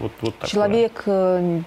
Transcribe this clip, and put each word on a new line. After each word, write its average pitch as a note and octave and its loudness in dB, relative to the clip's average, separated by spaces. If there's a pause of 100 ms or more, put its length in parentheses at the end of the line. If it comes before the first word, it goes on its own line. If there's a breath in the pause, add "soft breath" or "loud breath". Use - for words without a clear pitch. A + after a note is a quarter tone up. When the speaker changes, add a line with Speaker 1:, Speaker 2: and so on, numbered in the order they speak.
Speaker 1:
вот, A2 -6 (100)
вот A2+ -4
такое. - -6
Speaker 2:
Человек, G#3 2
э, F#3 2